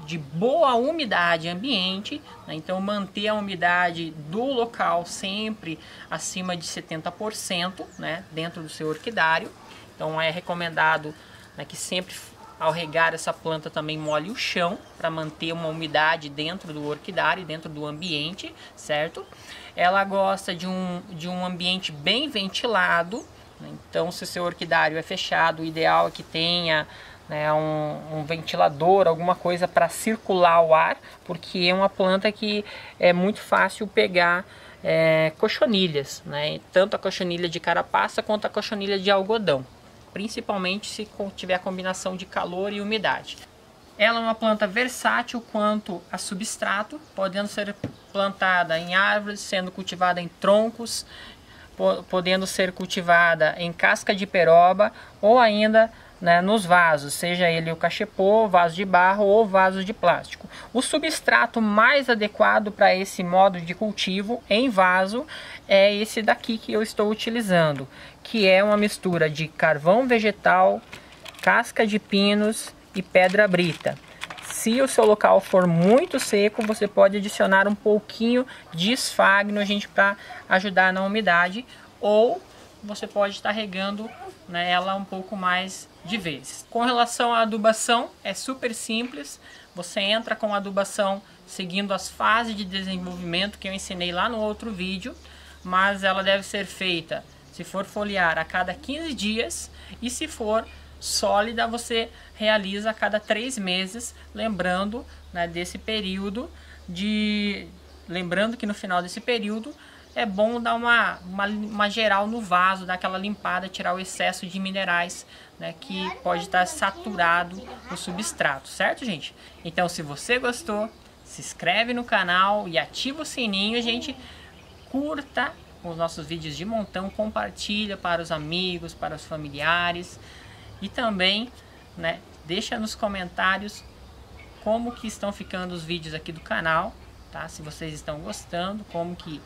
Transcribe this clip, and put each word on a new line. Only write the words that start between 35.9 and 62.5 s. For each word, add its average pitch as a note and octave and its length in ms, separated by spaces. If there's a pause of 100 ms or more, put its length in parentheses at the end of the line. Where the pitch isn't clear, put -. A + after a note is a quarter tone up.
né? D3+ 340 (140)
Tanto G3 240
a - 20
cochonilha F3 500
de E3+ 120
carapaça F#3+ 600
quanto G#3+ 240
a - 40
cochonilha G3+ 480
de F#3+ 120
algodão, F#3+ 540 (480)
principalmente G3+ 760
se - 180
co-, G3+ 300
tiver F#3 180
a F3+ 40
combinação F#3 580
de F#3 80
calor F#3+ 480
e G#3 80
umidade. D#3 560 (600)
Ela A#3 200
é A3+ 40
uma A3+ 120
planta G#3+ 320
versátil A#3+ 840
quanto G#3 580
a - 60
substrato, G#3 840 (160)
podendo G3 340
ser G3+ 260 (360)
plantada F#3 680
em F3 160
árvores, G#3 460
sendo F#3 300
cultivada F3+ 500
em F3 80 (120)
troncos, A3 640 (720)
po-, F#3+ 280
podendo F#3 420
ser F#3 260
cultivada E3+ 840
em E3+ 140
casca G3+ 420
de G3 120
peroba F3+ 640 (300)
ou A3 180
ainda, A3 540 (260)
né, F3 240
nos G3+ 240
vasos, E3 480
seja F3 360
ele E3 220
o D#3+ 40
cachepô, G3+ 720
vaso F3 280
de F#3+ 100
barro F#3+ 400
ou G#3 220
vaso F#3+ 360
de G3+ 120
plástico. - 540 (240)
O A#3+ 100
substrato B3 800
mais A#3+ 480
adequado G#3 600